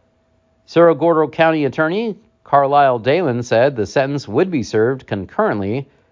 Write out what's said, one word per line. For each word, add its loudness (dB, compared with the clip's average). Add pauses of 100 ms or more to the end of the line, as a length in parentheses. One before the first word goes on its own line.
(640)
Cerro 4
Gordo 0
County 0
Attorney -4 (280)
Carlisle 2
Dalen 0
said 2
the -4
sentence -4
would -2
be -4
served -2
concurrently -4 (220)